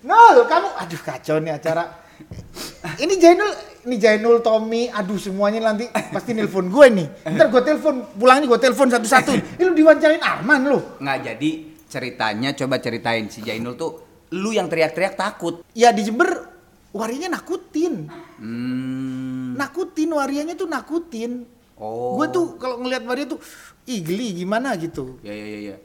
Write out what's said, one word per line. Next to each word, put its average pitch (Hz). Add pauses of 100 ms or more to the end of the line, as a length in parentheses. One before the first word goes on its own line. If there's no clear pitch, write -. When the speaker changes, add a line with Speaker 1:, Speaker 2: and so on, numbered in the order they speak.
Speaker 1:
Nol, 415
kamu, 359
aduh, 170
kacau 156
nih 160
acara. 160 (1080)
Ini 339
Jainul, 359 (340)
ini 247
Jainul, 220
Tommy, 226
aduh, 196
semuanya 202
nanti 214 (240)
pasti 196
nelpon 190
gue 269
nih. 180 (200)
Ntar 220
gue 233
telepon, 302 (160)
pulangnya 254
gue 233
telepon 262
satu-satu. 240 (240)
Ini 349
lu 370
diwawancarain 311
Arman 233
lu. 269 (180)
Speaker 2:
Nggak, 139
jadi 120 (340)
ceritanya, 123
coba 131
ceritain 117
si -
Jainul 113
tuh, 160 (340)
lu 190
yang 202
teriak-teriak 160
takut. 180 (100)
Speaker 1:
Ya 233
di 214
Jember, 233 (380)
Warinya 254
nakutin. 302 (260)
Speaker 2:
Hmm. 127
Speaker 1:
Nakutin, 320
Warianya 294
tuh 370
nakutin. 247 (260)
Speaker 2:
Oh. 117
Speaker 1:
Gue 311
tuh 339 (100)
kalau 247
ngeliat 254
Waria 254
tuh, 277 (440)
"Ih, 240
geli 185
gimana?" 214
gitu. 156
Speaker 2:
Ya, 104
ya, 104
ya, 107
ya. 101